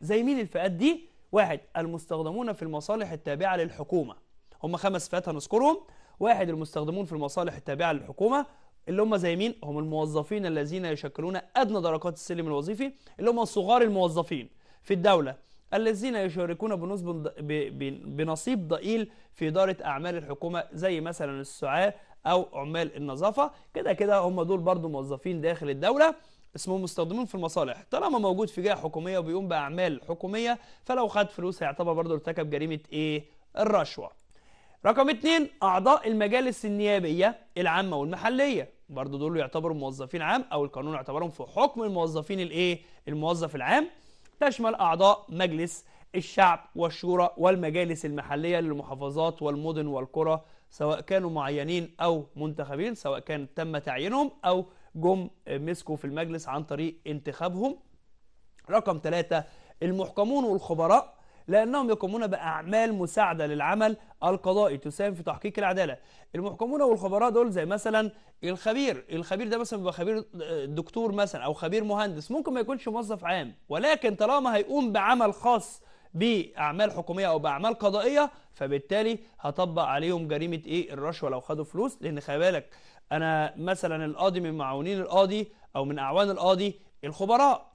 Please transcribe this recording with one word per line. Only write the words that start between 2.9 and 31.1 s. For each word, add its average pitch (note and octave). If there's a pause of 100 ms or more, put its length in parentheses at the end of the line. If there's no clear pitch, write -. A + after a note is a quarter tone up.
التابعة D#3+
للحكومة. D#3 (480)
هم F3
خمس F#3+
فئات F3+
هنذكرهم. A#3 (420)
واحد، G#3
المستخدمون D#3+
في E3
المصالح D3+
التابعة D3+
للحكومة، G3+ (420)
اللي F#3+
هم A3
زي F3
مين؟ G#3+ (100)
هم D3
الموظفين D#3
الذين D#3+
يشكلون D#3+ (180)
أدنى G#3+
درجات E3
السلم E3+
الوظيفي، F#3+ (260)
اللي A3
هم A#3
صغار A3
الموظفين F3 (340)
في G3
الدولة، E3+ (380)
الذين A3
يشاركون F#3
بنصب F3
ض-، D3+
ب-، D3
ب-، C#3
بنصيب D#3+
ضئيل G#3 (240)
في D#3+
إدارة F#3+
أعمال D#3+
الحكومة، D#3+
زي E3
مثلًا D3+
السعاة D#3 (320)
أو F3+
عمال D#3
النظافة. F3+ (240)
كده -
كده G3+
هم F3+
دول F3+
برضو E3+
موظفين C#3+
داخل D#3+
الدولة B3+ (420)
اسمهم F#3
مستخدمون F3+
في -
المصالح. E3
طالما C#4
موجود G3
في -
جهة G3+
حكومية E3+
وبيقوم F3
بأعمال D#3
حكومية، A3 (260)
فلو B3+
خد G#3